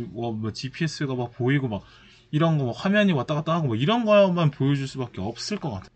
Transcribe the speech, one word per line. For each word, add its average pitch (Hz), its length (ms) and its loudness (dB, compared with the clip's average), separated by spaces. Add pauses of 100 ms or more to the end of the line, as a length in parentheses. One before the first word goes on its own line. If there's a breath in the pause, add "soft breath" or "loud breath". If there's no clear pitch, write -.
뭐, 117 240 -6
뭐, 110 180 -4
지피에스가 135 640 -6
막 123 200 -4
보이고, 131 340 2
막, 104 160 -6 (480 loud breath)
이런 156 260 2
거, 139 60 0
뭐, 117 100 -2
화면이 202 380 2
왔다 147 240 -2
갔다 156 180 -2
하고, 165 140 0
뭐, 113 80 0
이런 214 300 0
거만 185 440 6
보여줄 135 380 0
수밖에 123 340 -8
없을 113 380 -6
것 156 100 -6
같아요. 98 260 -10